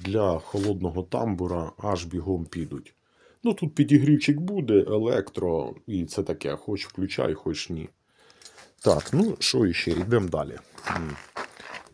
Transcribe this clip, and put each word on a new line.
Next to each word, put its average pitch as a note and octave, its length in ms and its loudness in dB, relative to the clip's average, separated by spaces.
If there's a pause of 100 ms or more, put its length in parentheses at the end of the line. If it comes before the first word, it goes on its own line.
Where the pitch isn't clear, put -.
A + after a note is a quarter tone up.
для F#2+ 380 2
холодного F#2 640 -4
тамбура F2+ 720 -2
аж F#2+ 280 -4
бігом E2+ 400 -2
підуть. D2+ 500 -10 (480)
Ну, A#3 100 2
тут D#3+ 220 -4
підігрівчик D3 640 6
буде, D#3+ 480 4
електро, G2 880 0 (120)
і F#2 180 -2
це F#2 180 -2
таке, D2+ 320 -4
хоч - 320 -6
включай, F2+ 460 -2
хоч - 360 -4
ні. D#2+ 200 -8 (920)
Так, F2+ 300 4
ну, G3 260 2
що B2+ 260 2
іще, F2 260 0
йдемо F#2+ 380 2
далі. D2+ 300 -4 (280)
М, E2 280 -6 (800)